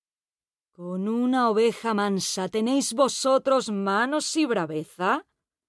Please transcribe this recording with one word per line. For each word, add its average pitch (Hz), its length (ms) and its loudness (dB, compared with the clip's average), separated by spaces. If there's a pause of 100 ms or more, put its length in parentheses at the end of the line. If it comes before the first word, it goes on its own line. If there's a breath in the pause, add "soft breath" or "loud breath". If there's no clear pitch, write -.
(720)
¿Con 185 360 -6
una 247 400 2
oveja 226 460 2
mansa 196 560 -2
tenéis 240 420 0
vosotros 262 800 2
manos 214 680 -2
y 311 80 2
braveza? 185 840 -2 (420)